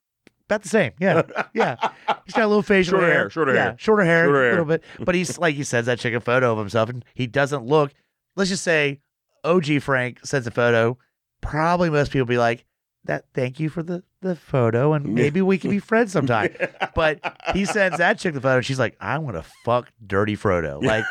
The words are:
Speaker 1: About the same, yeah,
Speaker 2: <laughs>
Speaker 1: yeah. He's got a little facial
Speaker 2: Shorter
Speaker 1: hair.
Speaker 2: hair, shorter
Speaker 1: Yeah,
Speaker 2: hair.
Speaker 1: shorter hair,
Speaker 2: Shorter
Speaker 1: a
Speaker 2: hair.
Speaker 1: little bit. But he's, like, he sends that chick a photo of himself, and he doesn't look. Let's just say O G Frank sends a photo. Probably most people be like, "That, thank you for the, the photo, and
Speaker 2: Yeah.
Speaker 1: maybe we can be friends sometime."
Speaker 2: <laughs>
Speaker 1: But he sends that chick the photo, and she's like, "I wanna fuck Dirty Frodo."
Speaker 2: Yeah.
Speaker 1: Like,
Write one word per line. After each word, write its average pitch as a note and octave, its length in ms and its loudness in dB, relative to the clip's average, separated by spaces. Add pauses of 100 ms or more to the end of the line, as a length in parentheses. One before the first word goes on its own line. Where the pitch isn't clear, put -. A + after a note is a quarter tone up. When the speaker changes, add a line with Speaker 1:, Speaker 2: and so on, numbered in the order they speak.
(460)
Speaker 1:
About G#3 160 -4
the - 80 -16
same, F3+ 300 2
yeah, E3 240 2 (140)
Speaker 2:
<laughs> - 180 -6
Speaker 1:
yeah. F#3 220 0 (480)
He's - 100 -14
got A#3 80 2
a G#3+ 40 2
little G#3 140 4
facial F#3+ 300 2
Speaker 2:
Shorter F#3 160 2
Speaker 1:
hair. E3 140 2
Speaker 2:
hair, - 100 -4
shorter C#3+ 240 0
Speaker 1:
Yeah, A2+ 80 2
Speaker 2:
hair. A#2 160 -4
Speaker 1:
shorter G#3+ 240 2
hair, E3 220 4
Speaker 2:
Shorter C#3+ 140 4
Speaker 1:
a C3 40 4
Speaker 2:
hair. A#2+ 80 4
Speaker 1:
little E3 140 2
bit. D#3 180 -2 (160)
But F3 160 0
he's, F3 240 -4
like, D#3+ 160 2
he C#3+ 80 -6
sends A#2+ 240 -2
that B2 100 0
chick A#2 160 -4
a A#2+ 60 -2
photo A#2+ 320 2
of A2 80 -2
himself, G#2+ 320 -2
and B2 120 -12 (120)
he B2+ 100 -4
doesn't C3+ 400 -2
look. C#3+ 260 2 (440)
Let's F#3+ 160 -2
just G3 120 -6
say D3 380 0 (420)
O E3+ 160 2
G D3 200 0
Frank B2 440 -2
sends B2+ 240 -4
a A2+ 40 -6
photo. A#2+ 460 2 (440)
Probably E3+ 480 0
most C#3+ 220 0
people C3+ 140 0
be A#2+ 120 0
like, A#2+ 260 0 (420)
"That, D3 280 -6
thank B2+ 260 -4
you D#3 100 -4
for E3 140 -8
the, F3 200 -8 (180)
the F#3 140 -4
photo, B2 580 0
and D3 140 -2
Speaker 2:
Yeah. G2+ 60 -4 (100)
Speaker 1:
maybe D3 180 2
we F#3+ 160 2
can F3+ 140 -4
be G3+ 80 0
friends A3 340 0
sometime." B2 400 0 (200)
Speaker 2:
<laughs> - 220 -8
Speaker 1:
But D#3 240 0 (340)
he F#3+ 120 0
sends F#3+ 340 0
that F#3 200 2
chick E3+ 140 -2
the C#3 80 -6
photo, C3 160 2
and B2 80 0
she's C3 140 -2
like, A2+ 200 -2
"I G#2+ 200 -4
wanna G#2+ 240 -6 (220)
fuck A#2+ 240 0 (160)
Dirty G2+ 320 0
Frodo." D#2+ 440 -2
Speaker 2:
Yeah. B2+ 80 0
Speaker 1:
Like, A2 220 0